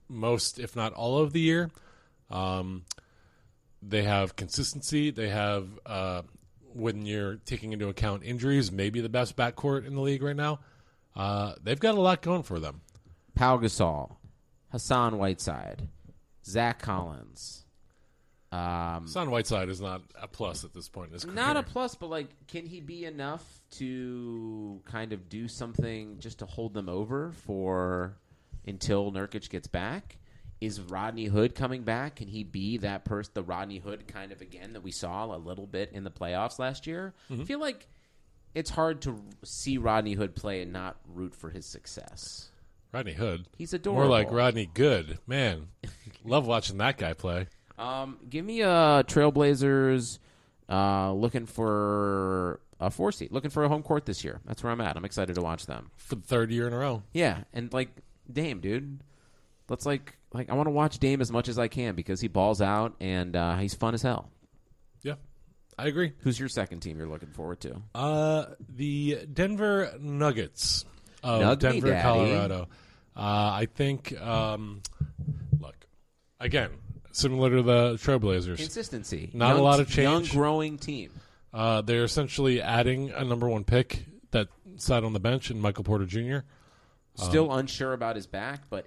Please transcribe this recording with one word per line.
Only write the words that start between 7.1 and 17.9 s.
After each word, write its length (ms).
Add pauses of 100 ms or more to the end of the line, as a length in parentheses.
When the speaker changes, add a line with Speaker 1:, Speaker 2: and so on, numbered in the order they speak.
Speaker 1:
taking 340
into 160
account 360
injuries, 480
maybe 280
the 100
best 280
backcourt 480
in 100
the 60
league 200
right 140
now. 240 (560)
Uh, 380 (100)
they've 160
got 160
a 60
lot 200
going 220
for 160
them. 220 (540)
Speaker 2:
Pau 220
Gasol, 600 (560)
Hassan 440
Whiteside, 720 (580)
Zach 360
Collins. 800 (880)